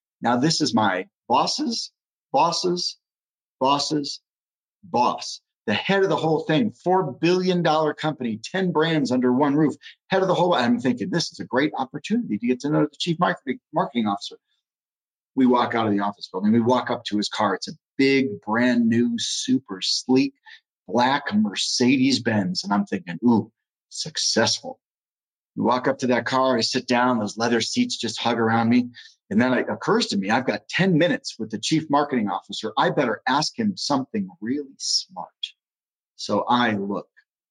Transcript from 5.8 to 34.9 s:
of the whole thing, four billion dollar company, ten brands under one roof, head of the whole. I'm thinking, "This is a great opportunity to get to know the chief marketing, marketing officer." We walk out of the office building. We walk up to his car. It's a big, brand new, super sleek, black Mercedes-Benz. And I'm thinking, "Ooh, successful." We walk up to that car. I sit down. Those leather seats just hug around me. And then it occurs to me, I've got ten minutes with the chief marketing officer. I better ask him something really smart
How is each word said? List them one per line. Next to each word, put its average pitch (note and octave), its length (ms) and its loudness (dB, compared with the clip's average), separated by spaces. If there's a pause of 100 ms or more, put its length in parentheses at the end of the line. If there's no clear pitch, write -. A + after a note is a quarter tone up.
of F3 60 2
the D#3 80 0
whole D#3 240 0
thing, C3+ 300 0
four F3+ 420 0
billion F3+ 500 0
dollar D#3 300 2
company, A#2+ 500 -4
ten F3+ 300 -2
brands D#3 400 2
under B2 180 4
one C#3 240 2
roof, D3+ 200 2 (340)
head F#3+ 120 2
of F#3 60 2
the F3+ 60 2
whole. E3+ 200 2
I'm A#2+ 260 2
thinking, A#2+ 300 -2
"This D#3 220 -2
is - 80 -18
a F#2 60 -10
great C#3+ 320 0
opportunity D3+ 600 -4
to A#2+ 100 -4
get B2 140 0
to C#3+ 80 -4
know D3+ 120 2
the D3 180 -2
chief E3 180 -2
marketing, F3 420 -4 (140)
marketing A#2+ 340 -2
officer." - 280 -6 (1000)
We C3 100 4
walk A#2+ 280 4
out A#2 120 0
of G#2 80 2
the G2+ 80 0
office G2+ 280 -6
building. G2+ 220 0
We A#2 80 6
walk A#2 300 2
up - 160 -6
to G#2 120 -4
his G#2 120 -2
car. G2 260 0
It's - 140 -10
a E2 80 -14 (200)
big, C3+ 440 2
brand A#2 480 2
new, A#2 280 2
super B2+ 640 -2
sleek, C3+ 520 0 (520)
black B2 480 0
Mercedes-Benz. A2 1300 0
And G2+ 80 -2
I'm G2+ 120 2
thinking, F2 380 -8
"Ooh, A#2 300 2 (340)
successful." - 920 -2 (720)
We A2 80 -2
walk B2 240 0
up C3+ 120 -2
to B2+ 80 -2
that A#2 180 0
car. C3 320 2
I A2+ 40 0
sit B2+ 260 -4
down. B2 320 2
Those G#2 180 -4
leather A#2 240 0
seats B2 340 -2
just - 240 -8
hug A#2 180 0
around A2+ 300 2
me. B2 220 4 (400)
And G#2 120 2
then B2+ 120 2
it - 140 0
occurs F#3+ 400 0
to G#2+ 100 -4
me, F#2+ 120 -2
I've B2 160 0
got A#2+ 220 -4
ten F#3 320 2
minutes - 400 0
with A2 100 -8
the G#2+ 80 -8
chief D3+ 320 -2
marketing B2 400 0
officer. - 480 -8
I E3 140 2
better A#2+ 360 -2
ask C#3 300 -2
him G#2+ 200 -2
something C3 500 -4 (140)
really C3+ 360 -6
smart - 500 -6 (880)